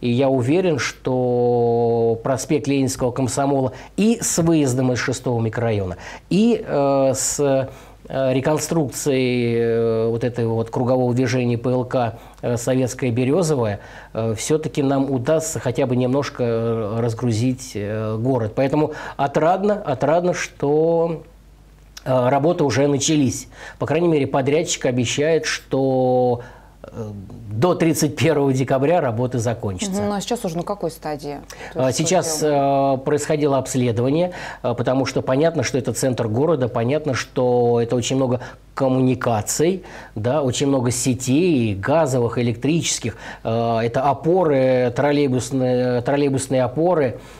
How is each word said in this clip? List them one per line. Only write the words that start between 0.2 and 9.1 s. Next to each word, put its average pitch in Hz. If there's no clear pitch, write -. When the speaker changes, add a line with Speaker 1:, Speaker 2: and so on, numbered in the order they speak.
Speaker 1:
уверен, 143
что 120
проспект 135
Ленинского 135
Комсомола 135
и 226
с -
выездом 135
из 117
шестого 120
микрорайона, 110
и, 220
э, 139
с, -
э, 135
реконструкцией, 131